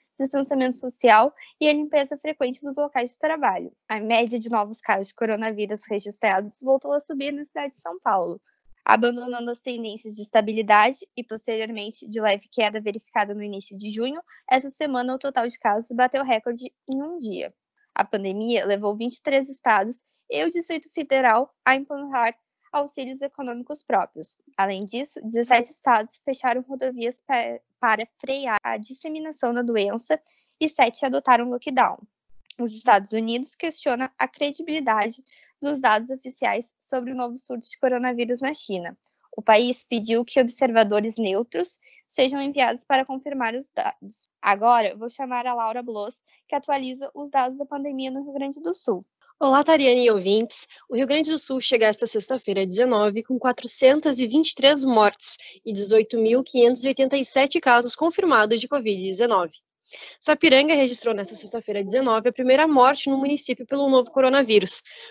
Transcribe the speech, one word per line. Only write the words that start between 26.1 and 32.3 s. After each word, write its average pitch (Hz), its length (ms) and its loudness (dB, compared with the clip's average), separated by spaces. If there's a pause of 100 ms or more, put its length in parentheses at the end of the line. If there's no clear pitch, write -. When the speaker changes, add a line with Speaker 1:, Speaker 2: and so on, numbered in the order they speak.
Speaker 1:
fecharam 254 380 -2
rodovias 254 540 -6 (100)
pa-, 233 320 -4 (220)
para 220 260 0 (140)
frear 262 420 -4
a 226 140 -4
disseminação 302 760 -8
da 240 80 -2
doença 233 600 -2 (400)
e 311 80 0
sete 247 360 0
adotaram 247 460 2
lockdown. 247 480 0 (640)